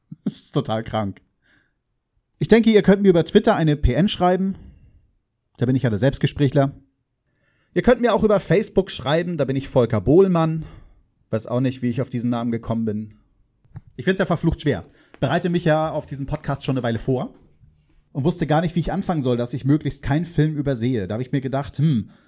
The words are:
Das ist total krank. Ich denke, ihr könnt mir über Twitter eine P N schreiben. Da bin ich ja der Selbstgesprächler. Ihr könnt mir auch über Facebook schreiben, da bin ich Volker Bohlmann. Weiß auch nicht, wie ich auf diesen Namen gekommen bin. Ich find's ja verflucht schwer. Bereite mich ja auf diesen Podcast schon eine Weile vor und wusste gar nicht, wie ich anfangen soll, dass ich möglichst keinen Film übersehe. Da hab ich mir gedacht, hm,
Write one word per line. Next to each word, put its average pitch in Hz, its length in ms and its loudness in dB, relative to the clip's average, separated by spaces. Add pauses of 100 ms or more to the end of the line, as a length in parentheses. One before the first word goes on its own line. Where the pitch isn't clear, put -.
(260)
Das - 80 -4
ist - 180 -20
total 113 320 -4
krank. 104 380 -6 (1200)
Ich 139 100 -2
denke, 226 220 6
ihr 208 100 6
könnt 196 200 4
mir 196 80 6
über 170 140 4
Twitter 185 320 4
eine 147 220 2
P 127 160 0
N 175 160 2
schreiben. 185 460 0 (1040)
Da 127 60 0
bin 127 100 2
ich 131 60 2
ja 127 80 0
der 104 80 0
Selbstgesprächler. 139 760 0 (1000)
Ihr 175 80 0
könnt 240 180 4
mir 233 140 2
auch 202 100 2
über 208 160 4
Facebook 190 520 0
schreiben, 165 460 -2
da 143 80 0
bin 135 100 -2
ich 135 120 -4
Volker 117 340 2
Bohlmann. 160 640 4 (680)
Weiß 110 160 -4
auch 123 140 -2
nicht, 127 200 -2
wie 123 80 -2
ich 117 100 -4
auf 123 120 -6
diesen 120 180 -4
Namen 120 220 -4
gekommen 113 340 -4
bin. 107 300 -6 (800)
Ich - 100 -14
find's 185 140 0
ja 185 80 0
verflucht 165 340 -2
schwer. 110 240 -2 (340)
Bereite 165 300 -2
mich 175 160 -2
ja 156 240 2
auf 147 160 -8
diesen 135 220 -10
Podcast - 360 -8
schon 135 140 -2
eine 120 60 -4
Weile 113 160 -2
vor 135 340 -4 (800)
und 139 120 -6
wusste 160 220 -2
gar 156 160 2
nicht, 170 140 -4
wie 170 60 0
ich - 100 -4
anfangen 175 320 -4
soll, 123 120 0
dass 120 200 -4
ich 127 100 -10
möglichst 147 380 0
keinen 156 240 -2
Film 156 280 0
übersehe. 127 520 -2
Da 104 80 -6
hab 117 60 -6
ich 131 100 -8
mir 139 100 -2
gedacht, 135 380 -6
hm, 135 320 0 (160)